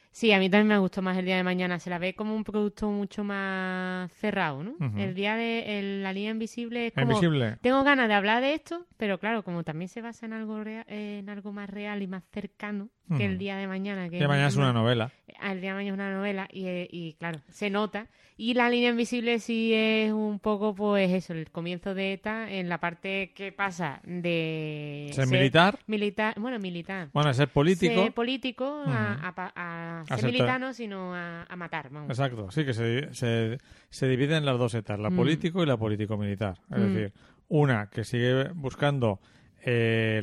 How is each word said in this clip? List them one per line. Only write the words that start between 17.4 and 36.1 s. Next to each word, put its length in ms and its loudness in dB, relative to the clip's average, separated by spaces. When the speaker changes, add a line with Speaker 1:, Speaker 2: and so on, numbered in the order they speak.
Speaker 1:
se 180 -4
nota. 380 -2
Y 160 0
La 160 4
línea 200 4
invisible 480 0
sí 360 0
es 380 4
un 260 0
poco, 360 0
pues 360 4
eso, 240 0
el 160 -8
comienzo 440 -6
de 200 -2
eta 360 -6
en 200 -2
la 80 -2
parte 560 -4
que 180 -10
pasa 520 -2
de 1080 -4
Speaker 2:
Ser 140 2
Speaker 1:
ser 120 4
Speaker 2:
militar. 480 6
Speaker 1:
militar, 520 0
bueno, 200 -4
militar. 540 -8
Speaker 2:
Bueno, 220 4
ser 140 4
político. 540 4
Speaker 1:
Ser 100 2
político, 520 -2
a, 320 0
Speaker 2:
Ujú. 80 -8
Speaker 1:
a 80 -8
pa-, 200 -8
a 480 -8
Speaker 2:
A 40 -14
Speaker 1:
ser 140 -4
Speaker 2:
ser 100 0
Speaker 1:
militar 220 2
Speaker 2:
ter- 80 -2
Speaker 1:
no, 120 -6
sino 420 -8
a, 280 -10
a 140 -14
matar, 340 -8
vamos. 200 -10
Speaker 2:
Exacto, 400 -2
sí, 140 0
que 80 -2
se, 400 -2
se, 460 0
se 180 -2
divide 280 2
en 100 0
las 120 2
dos 160 2
etas, 240 -4
la 120 0
Speaker 1:
Mm. 60 2
Speaker 2:
político 460 2
y 40 4
la 100 4
político-militar. 800 -2